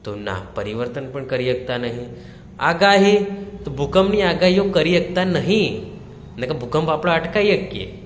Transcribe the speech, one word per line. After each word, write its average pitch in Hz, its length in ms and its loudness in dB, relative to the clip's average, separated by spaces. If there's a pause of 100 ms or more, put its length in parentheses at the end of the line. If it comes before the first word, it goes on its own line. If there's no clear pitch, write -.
તો 104 100 -8
ના, 104 220 -6 (180)
પરિવર્તન 120 560 -6
પણ 135 140 -8
કરી 127 280 -2
શકતા 123 240 -4
નહીં. 120 320 -6 (520)
આગાહી, 196 680 6 (380)
તો 151 60 -6
ભૂકંપની 190 520 2
આગાહીઓ 185 420 4
કરી 170 340 2
શકતા 180 260 0
નહીં. 170 760 0 (380)
ને 120 100 -4
કે 156 60 -4
ભૂકંપ 151 360 -2
આપણે 165 240 0
અટકાવી 196 440 2
શકીએ 95 500 -8